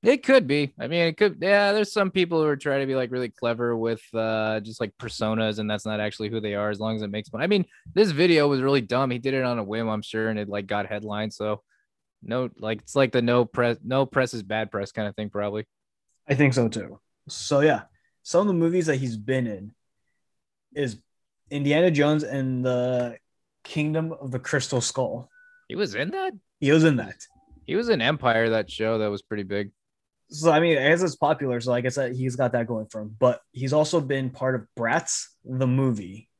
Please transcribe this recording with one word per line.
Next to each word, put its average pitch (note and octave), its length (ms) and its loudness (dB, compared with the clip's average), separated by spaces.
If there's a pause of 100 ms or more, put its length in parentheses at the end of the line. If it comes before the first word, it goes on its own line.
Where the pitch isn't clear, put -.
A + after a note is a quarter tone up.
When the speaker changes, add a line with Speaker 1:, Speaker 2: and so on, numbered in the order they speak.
Speaker 1:
It B3+ 200 4
could C4 240 6
be. C#3+ 320 0
I A#2 80 -6
mean, E3+ 200 2
it D#3+ 100 0
could. G#3 240 2
Yeah, G3+ 320 4
there's G#3 180 0
some G3 200 0
people E3+ 320 2
who D#3 40 2
are D3 100 2
trying C#3 240 -2
to C3+ 60 0
be, C3+ 80 -2
like, B2+ 160 -2
really B2+ 200 -4
clever A#2+ 440 -2
with, A2+ 280 -2 (100)
uh, A2 480 -2
just, A2 180 -14
like, G#2+ 200 -6
personas, A2 600 -2
and G#2+ 120 -4
that's G#2+ 160 -6
not G#2+ 120 -4
actually G#2 300 -4
who A2+ 120 -4
they G#2 140 -4
are, G#2 140 -2
as G#2 100 -4
long A2 180 -4
as G#2+ 40 -6
it G#2+ 100 -6
makes G#2+ 220 -8
money. A2 100 -6
I E3 40 -2
mean, G3 180 2 (300)
this G3+ 160 4
video D#3 360 4
was C#3 140 2
really C3+ 220 2
dumb. B2 280 -2
He B2 80 -4
did C3 140 -4
it C3 120 0
on B2 140 -2
a G#2+ 60 -4
whim, A2+ 240 -4
I'm G#2+ 140 -2
sure, A2 260 -2
and A2 100 -2
it, G#2 80 -4
like, G2+ 200 -6
got G#2 180 -2
headlines. G#2 520 -6
So, G#2+ 260 -4 (600)
no, B2 360 -4
like, A2 240 -6
it's - 120 -18
like C3+ 180 4
the B2 100 4
no A#2+ 240 4
press, A#2+ 360 0
no C3 220 0
press B2+ 300 0
is A2+ 80 -6
bad G#2+ 280 -4
press G2+ 220 -6
kind G#2+ 160 -6
of G2+ 80 -10
thing, G#2+ 140 -6
probably. G#2 340 -4 (640)
Speaker 2:
I C#3 60 2
think C3+ 200 4
so A#2+ 140 4
too. G#2 320 -8 (280)
So - 320 0
yeah, C#3+ 220 4 (400)
some G3+ 200 2
of G#3 40 0
the G3 80 2
movies E3 320 2
that D3 100 0
he's B2 220 -4
been B2 280 -2
in G#2 260 -10 (1000)
is C3 240 -4 (520)
Indiana D3 400 4
Jones D3+ 340 4
and C3 400 -2
the B2 520 0 (460)
Kingdom D#3 500 -2
of C#3 180 -10
the B2+ 80 -4
Crystal C3+ 440 -2
Skull. A#2+ 480 -6 (380)
Speaker 1:
He - 80 -8
was G3 180 -4
in F3+ 180 -4
that? F#4+ 200 -4 (280)
Speaker 2:
He C#3 120 2
was D#3+ 120 6
in D3+ 120 4
that. G2 200 -8 (500)
Speaker 1:
He - 100 -8
was A#3 140 -2
in E3 120 2
Empire, A#2 480 2
that A2 200 0
show A2 280 -2
that G#2+ 120 0
was G2+ 120 -6
pretty G#2 220 -6
big. G2+ 260 -4 (600)
Speaker 2:
So, D3+ 200 2
I D3+ 100 6
mean, E3 180 4
I C3 100 2
guess F3 140 4
it's E3+ 140 0
popular. C3 440 0
So A#2+ 140 0
I B2 80 0
guess B2+ 140 -2
that B2+ 160 -2
he's B2+ 240 -4
got B2 160 0
that A#2 140 0
going A2 200 -6
for G#2+ 160 -12
him. G#2+ 180 -12
But B2 220 4 (100)
he's C3 220 -4
also D#3 260 2
been C3+ 300 -4
part C3 240 -2
of G#2+ 120 -4 (100)
Bratz, A#2 500 -2 (180)
the C3 220 -2
movie. A2+ 720 -2